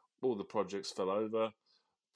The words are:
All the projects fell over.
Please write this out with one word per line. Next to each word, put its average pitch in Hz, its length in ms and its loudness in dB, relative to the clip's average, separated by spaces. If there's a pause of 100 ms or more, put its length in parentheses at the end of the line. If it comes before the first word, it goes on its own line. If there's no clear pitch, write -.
(220)
All 127 140 2
the 98 80 -2
projects 98 480 -2
fell 95 180 0
over. 110 400 2 (640)